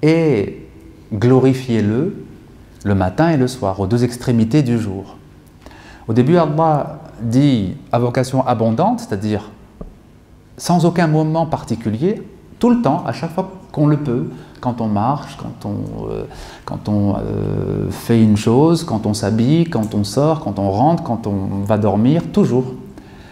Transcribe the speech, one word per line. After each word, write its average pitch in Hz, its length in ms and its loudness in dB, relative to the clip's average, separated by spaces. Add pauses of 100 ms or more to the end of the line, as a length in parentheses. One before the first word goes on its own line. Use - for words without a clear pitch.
Et 156 680 0 (460)
glorifiez-le 123 1120 2 (580)
le 101 120 2
matin 95 340 2
et 160 80 2
le 127 100 2
soir, 101 320 -4
aux 101 60 0
deux 120 180 2
extrémités 123 600 2
du 117 160 0
jour. 98 380 -8 (920)
Au 110 60 -2
début, 135 240 6
Allah 156 640 0 (200)
dit 117 540 2 (160)
invocation 123 560 0
abondante, 120 540 0
c'est-à-dire 104 500 -4 (1080)
sans 175 280 2
aucun 175 220 2
moment 156 380 0
particulier, 139 800 -4 (340)
tout 240 120 2
le 240 120 4
temps, 156 240 0
à - 60 -2
chaque 160 220 -8
fois 185 180 -6 (220)
qu'on 151 140 2
le 147 100 4
peut, 139 320 -4 (320)
quand 120 180 -4
on 113 80 -2
marche, 110 500 -2
quand - 300 -12
on, 101 420 -8
euh, 53 140 -8 (400)
quand - 240 -8
on, 101 300 0
euh, 101 760 -4
fait 113 320 2
une 107 140 4
chose, 151 480 4
quand 110 200 -4
on 104 80 0
s'habille, 117 520 2
quand 107 280 -4
on 101 120 0
sort, 151 340 0
quand 98 200 -6
on 101 100 0
rentre, 135 340 2
quand 110 240 -4
on 98 380 -4
va 107 120 2
dormir, 110 540 2
toujours. 127 440 2 (560)